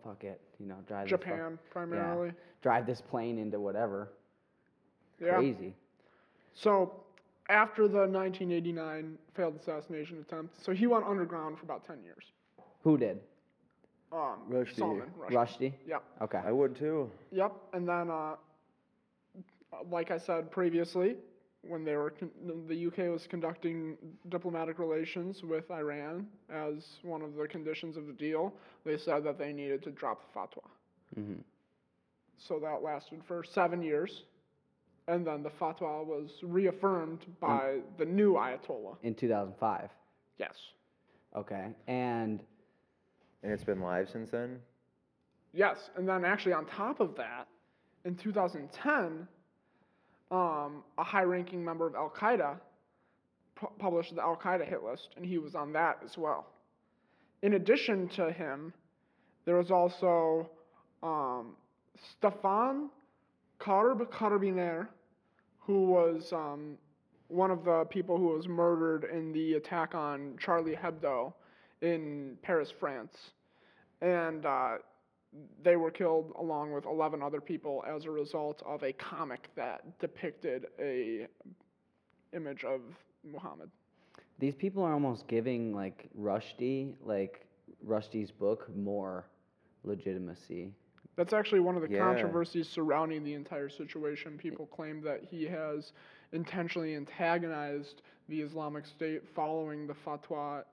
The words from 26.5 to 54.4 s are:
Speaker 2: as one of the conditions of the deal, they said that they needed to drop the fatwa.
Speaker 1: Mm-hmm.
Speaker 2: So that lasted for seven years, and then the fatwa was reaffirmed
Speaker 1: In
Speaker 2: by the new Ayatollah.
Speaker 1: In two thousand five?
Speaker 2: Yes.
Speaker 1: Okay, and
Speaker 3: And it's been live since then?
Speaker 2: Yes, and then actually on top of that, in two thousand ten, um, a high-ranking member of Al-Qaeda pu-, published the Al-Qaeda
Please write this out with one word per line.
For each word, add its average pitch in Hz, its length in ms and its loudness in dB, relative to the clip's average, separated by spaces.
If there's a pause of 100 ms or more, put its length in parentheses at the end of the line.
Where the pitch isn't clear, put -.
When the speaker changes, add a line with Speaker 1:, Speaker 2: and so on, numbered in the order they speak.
Speaker 2:
as 151 520 -6
one 165 200 -6
of 147 140 -10
the 151 120 -2
conditions 156 480 -6
of 151 100 -10
the 147 60 -12
deal, 156 400 -2 (320)
they 151 140 0
said 151 260 0
that 143 140 -2
they 147 140 -6
needed 139 320 -2
to 151 80 -8
drop 127 280 -4 (100)
the - 80 -10
fatwa. - 300 -10 (500)
Speaker 1:
Mm-hmm. 104 220 -8 (960)
Speaker 2:
So - 220 -6
that 151 240 -4
lasted 151 420 -8
for 175 200 -6
seven 175 360 2
years, 156 440 -2 (840)
and 175 180 0
then 151 160 -2
the 147 80 -6
fatwa 156 540 -4
was 151 260 -4 (120)
reaffirmed 175 840 2
Speaker 1:
In 170 140 -18
Speaker 2:
by 139 380 2 (180)
the 165 80 0
new 196 300 6
Ayatollah. 120 680 -2
Speaker 1:
In 117 120 -2
two 120 140 0
thousand 101 300 2
five? 101 300 0 (500)
Speaker 2:
Yes. - 180 -8 (800)
Speaker 1:
Okay, 104 340 -6 (180)
and 120 560 -2 (1000)
Speaker 3:
And 104 80 -2
it's 101 120 -4
been 95 160 0
live 90 280 0
since 113 220 -8
then? 123 280 -6 (920)
Speaker 2:
Yes, 185 440 2
and 185 120 0
then 185 160 2
actually 190 300 4
on 156 120 0
top 226 340 -4
of 165 160 2
that, 120 300 -8 (580)
in 180 120 -4
two 214 160 -4
thousand 175 400 0
ten, 180 540 0 (1040)
um, 151 520 0 (140)
a 156 80 0
high-ranking 180 580 2
member 165 240 0
of 160 80 -4
Al-Qaeda 160 640 2 (960)
pu-, - 240 -10
published 170 360 0
the 165 80 -4
Al-Qaeda 170 440 2